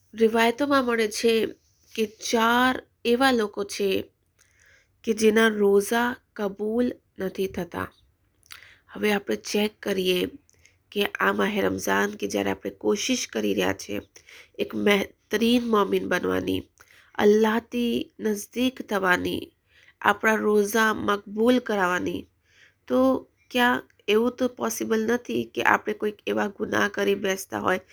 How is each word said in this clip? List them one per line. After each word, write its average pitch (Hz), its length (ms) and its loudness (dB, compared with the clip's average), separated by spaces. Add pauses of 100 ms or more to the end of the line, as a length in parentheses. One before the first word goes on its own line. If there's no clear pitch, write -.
(140)
રિવાયતોમાં 233 720 2
મળે 226 240 0
છે 226 260 2 (600)
કે 220 100 0 (260)
ચાર 240 440 4 (300)
એવા 247 280 4
લોકો 208 320 -2
છે 202 260 -4 (1120)
કે 226 80 -2
જેના 220 360 4
રોઝા 208 600 2 (280)
કબૂલ 214 500 -2 (320)
નથી 190 380 -4
થતા. 185 320 -6 (1040)
હવે 202 200 -2
આપણે 202 240 -2
ચેક 208 440 -2
કરીએ 185 400 0 (720)
કે 202 120 -2 (160)
આ 196 120 2
માહે 202 300 -2
રમઝાન 196 560 0
કે 208 140 -6
જ્યારે 196 180 -2
આપણે 196 200 -6
કોશિશ 214 580 -2
કરી 214 260 -4
રહ્યા 190 280 -2
છીએ - 180 -8 (580)
એક 202 120 -4 (160)
બહેતરીન 226 800 0
મોમિન 196 420 0
બનવાની, 185 520 -2 (600)
અલ્લાહથી 220 720 2 (260)
નજદીક 214 560 -4 (140)
થવાની, 180 520 0 (580)
આપણા 214 460 2
રોઝા 214 480 2
મકબૂલ 208 640 0
કરાવવાની, 185 640 -2 (640)
તો 247 100 2 (520)
ક્યાં 247 320 2 (260)
એવું 226 280 2
તો 254 120 0
પોસિબલ 220 520 -4 (140)
નથી 240 300 -4
કે - 180 -8
આપણે 107 320 2
કોઈક 104 320 -6
એવા 104 220 -2 (100)
ગુનાહ 208 300 -2
કરી 202 260 -2
બેસતા 202 520 -6
હોય 185 140 -2 (120)